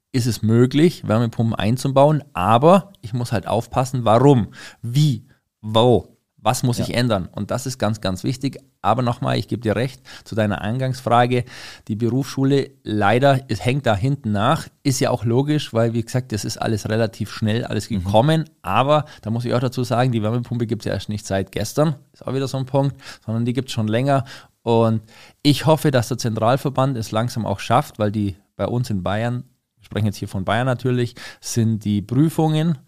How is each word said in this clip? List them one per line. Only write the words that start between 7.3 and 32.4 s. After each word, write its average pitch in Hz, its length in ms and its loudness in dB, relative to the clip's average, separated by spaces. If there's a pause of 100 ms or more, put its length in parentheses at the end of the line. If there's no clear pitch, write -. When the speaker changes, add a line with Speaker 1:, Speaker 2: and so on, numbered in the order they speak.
Speaker 1:
Und 104 180 -8
das - 160 -6
ist 127 120 -10
ganz, 107 220 -2
ganz 95 220 -4
wichtig. 135 380 -6 (200)
Aber 110 220 2
nochmal, 123 360 -2
ich 113 100 -6
gebe 110 140 -6
dir 107 140 0
recht, 127 260 -4 (220)
zu - 100 -14
deiner 104 260 0
Eingangsfrage, 123 840 0 (440)
die 110 80 -4
Berufsschule, 131 760 0 (140)
leider, 120 640 2
es - 160 -4
hängt 131 220 0
da 110 100 4
hinten 120 340 -2
nach, 107 380 0 (140)
ist 135 180 -2
ja 135 100 2
auch 123 140 -2
logisch, 143 480 0
weil, 113 220 0
wie 117 100 0
gesagt, 127 280 -4
das 107 120 -4
ist 117 140 -8
alles 113 300 -2
relativ 110 440 -2
schnell 110 320 0
alles 110 260 -4
Speaker 2:
Mhm. 92 140 -4
Speaker 1:
gekommen, 131 400 2 (180)
aber 139 440 2 (160)
da 107 80 -6
muss 117 160 -2
ich 113 80 -2
auch 120 60 0
dazu 127 240 -2
sagen, 123 280 0
die 113 100 0
Wärmepumpe 120 440 -2
gibt's 110 180 -4
ja 101 80 -2
erst 101 160 -6
nicht 107 180 -8
seit 98 240 -2
gestern, 143 460 -2 (160)
ist - 140 -20
auch 117 80 -4
wieder 135 120 -2
so 131 120 -6
ein 131 80 -6
Punkt, 139 280 0 (300)
sondern 117 220 -2
die 123 80 0
gibt's 123 180 -4
schon 107 160 -2
länger 131 360 2 (380)
und 113 380 2 (420)
ich 143 220 2
hoffe, 156 260 2
dass 123 180 2
der 123 100 -4
Zentralverband 127 800 0
es 107 120 -8
langsam 110 360 -2
auch 98 140 -2
schafft, - 380 0
weil 104 140 0
die 101 240 -2 (200)
bei 101 100 -2
uns 120 240 -2
in 98 120 -4
Bayern, 117 420 -4 (340)
wir - 80 -20
sprechen 107 200 -2
jetzt 98 120 -2
hier 101 100 -8
von 95 160 -6
Bayern 110 220 0
natürlich, 123 480 -2 (260)
sind 110 460 0
die 104 160 2
Prüfungen 156 760 0 (120)